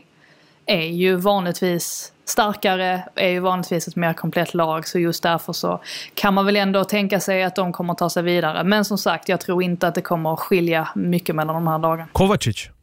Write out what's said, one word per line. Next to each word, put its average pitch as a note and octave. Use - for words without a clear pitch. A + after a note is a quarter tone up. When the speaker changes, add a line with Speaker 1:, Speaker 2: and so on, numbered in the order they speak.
Speaker 1:
är E3+
ju F3+
vanligtvis F3+
starkare, F#3
är F#3+
ju F3+
vanligtvis F3+
ett -
mer E3+
komplett E3
lag, D#3+
så F#3
just E3+
därför E3+
så F3
kan G3+
man G3
väl G#3
ändå G3
tänka G3
sig F#3
att F3
de F3+
kommer F3
ta E3+
sig F3
vidare. E3+
Men G#3
som G3+
sagt, F3
jag F3+
tror F3+
inte F3
att E3
det F#3
kommer D#3+
skilja E3
mycket F3
mellan D#3
de E3
här D#3+
lagen. D#3+
Speaker 2:
Kovacic. F3+